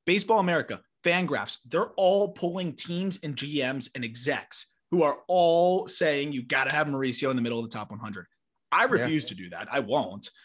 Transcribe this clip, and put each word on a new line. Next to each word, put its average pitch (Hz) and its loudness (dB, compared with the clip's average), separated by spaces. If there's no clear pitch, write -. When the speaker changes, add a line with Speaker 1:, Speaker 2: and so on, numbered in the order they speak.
Speaker 1:
Baseball 208 4
America, 165 0
Fangraphs, 170 0
they're 170 0
all 196 2
pulling 175 -4
teams 180 -6
and 147 -6
G 143 -4
Ms 131 -2
and 131 -8
execs 117 -4
who 175 4
are 143 2
all 180 4
saying, 147 2
"You 131 -4
gotta 135 0
have 151 2
Mauricio 135 0
in 131 0
the 123 0
middle 117 -2
of 117 -6
the - -10
top 107 -10
one 104 -12
hundred." 104 -10
I 180 4
Speaker 2:
Yeah. 262 0
Speaker 1:
refuse 151 0
to - -10
do 90 -14
that. 87 -10
I 139 0
won't. 101 -2